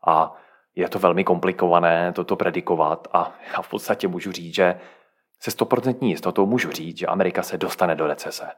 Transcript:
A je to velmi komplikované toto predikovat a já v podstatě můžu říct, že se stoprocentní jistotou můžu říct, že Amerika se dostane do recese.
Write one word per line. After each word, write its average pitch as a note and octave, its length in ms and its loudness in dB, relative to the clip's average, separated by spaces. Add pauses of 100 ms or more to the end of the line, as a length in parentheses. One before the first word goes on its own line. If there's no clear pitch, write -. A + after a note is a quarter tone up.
A D#2+ 260 4 (420)
je F2 140 -2
to - 100 -6
velmi F#2 240 4
komplikované F2 880 2
toto F#2 220 -2
predikovat E2+ 760 0
a E2+ 180 2 (220)
já - 80 -2
v - 80 -14
podstatě G#2 380 -4
můžu F2+ 240 -6
říct, E2+ 240 -12
že F2+ 240 4 (600)
se - 120 -6
stoprocentní B2 580 0
jistotou F#2+ 360 0
můžu A#2 260 0
říct, E2 260 -10
že F#2 100 -4
Amerika F2+ 360 0
se - 140 -6
dostane F2 380 0
do D#2 120 -2
recese. - 400 -6 (100)